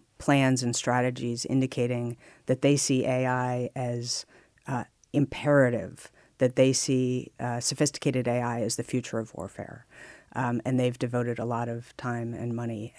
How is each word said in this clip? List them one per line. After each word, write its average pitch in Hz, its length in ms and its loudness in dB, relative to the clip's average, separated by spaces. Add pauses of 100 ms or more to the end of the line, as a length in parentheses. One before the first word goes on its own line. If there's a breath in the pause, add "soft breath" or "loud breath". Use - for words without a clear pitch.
(180)
plans 131 460 4
and 120 100 0
strategies 123 720 0
indicating 123 720 0 (300 soft breath)
that 127 160 0
they 143 160 6
see 131 280 2
A 127 220 0
I 123 480 0
as, 120 500 -4 (400 soft breath)
uh, 127 200 -4 (260)
imperative, 139 1000 2 (280 soft breath)
that 123 180 2
they 131 160 6
see, 127 640 0
uh, 120 220 -4
sophisticated 127 680 0
A 123 120 2
I 120 200 -2
as 113 160 -2
the 117 60 -4
future 117 360 -4
of 113 140 -6
warfare. - 520 -12 (480 loud breath)
Um, 123 300 -2
and 127 160 0
they've 123 200 0
devoted 120 400 -2
a 113 60 -4
lot 117 240 -2
of 117 280 -10
time 120 380 -6
and 117 200 -6
money 117 440 -6